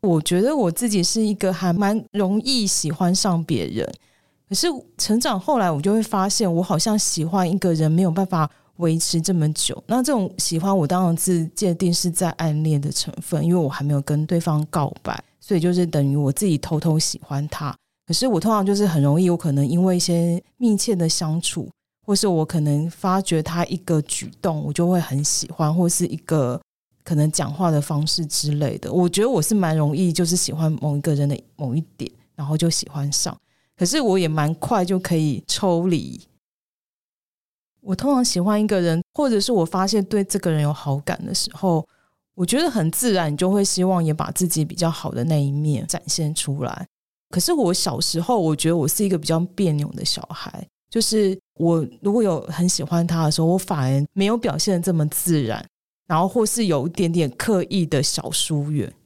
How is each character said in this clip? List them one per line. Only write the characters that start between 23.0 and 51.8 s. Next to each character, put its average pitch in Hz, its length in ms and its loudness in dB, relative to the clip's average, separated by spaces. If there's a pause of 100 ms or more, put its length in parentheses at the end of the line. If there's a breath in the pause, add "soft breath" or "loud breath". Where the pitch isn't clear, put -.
觉 165 220 0
他 170 220 -2
一 - 140 -6
个 160 240 0
举 - 280 -8 (100)
动， 160 220 -2
我 147 100 -4
就 170 160 0
会 180 120 4
很 143 240 -2
喜 - 260 -4
欢， 156 240 0
或 175 140 4
是 170 180 0
一 - 120 -6
个 131 420 -2 (420)
可 165 140 -2
能 151 160 4
讲 147 200 -4
话 170 160 0
的 151 120 2
方 147 260 -2
式 170 200 0
之 147 260 -2
类 147 260 -2
的。 - 140 -8
我 175 160 4
觉 185 140 0
得 233 60 2
我 214 140 2
是 220 140 2
蛮 165 200 2
容 147 200 2
易 175 160 2
就 175 120 0
是 170 120 0
喜 - 160 -2
欢 156 180 0 (100)
某 147 160 -2
一 143 40 -2
个 151 160 0
人 143 120 2
的 143 80 0 (200)
某 131 180 -4
一 156 60 0 (160)
点， - 120 -8 (280 soft breath)
然 143 100 -8
后 151 100 -2
就 165 140 2
喜 - 200 -4
欢 143 200 -4
上。 - 260 -2 (400)
可 - 80 0
是 233 160 0
我 202 160 2
也 175 120 2
蛮 156 260 0
快 185 300 0
就 185 160 0
可 180 160 0
以 151 320 0
抽 180 400 0
离。 85 320 -2 (1600)
我 196 140 -4
通 277 180 0
常 247 120 4
喜 185 160 0
欢 208 200 2
一 214 80 2
个 202 120 2
人， 170 220 2 (120)
或 294 140 0
者 220 120 2
是 196 100 -2
我 196 140 4
发 185 200 -2
现 196 200 2
对 202 180 0
这 196 180 -2
个 175 100 -2
人 151 120 2
有 147 100 0
好 143 260 -4
感 - 280 -6
的 - 80 -6
时 - 200 -2
候， 165 320 0 (480)
我 180 120 -2
觉 240 140 2
得 339 100 2
很 196 220 2
自 247 200 0
然， 165 200 2
你 147 40 -4
就 185 140 2
会 202 140 4
希 190 180 0
望 180 220 2
也 151 100 2
把 - 160 -6
自 180 160 0
己 160 180 0
比 - 120 -10
较 165 140 0
好 - 200 -6
的 120 140 -4
那 156 200 2
一 139 60 0
面 147 380 0
展 170 180 -4
现 151 260 -2
出 143 300 -4
来。 - 240 -8 (440)
可 - 80 -2
是 320 140 2
我 214 220 2
小 - 260 -2
时 165 200 -2
候， 226 200 2
我 156 160 2
觉 160 120 0
得 170 80 2
我 156 120 0
是 208 160 0
一 196 40 2
个 185 100 2
比 151 80 -6
较 165 120 2 (160)
别 190 180 0
扭 147 200 -2
的 - 120 -10
小 - 260 -2
孩， - 360 -12 (220)
就 226 120 -2
是 202 380 2 (160)
我 165 320 2 (140)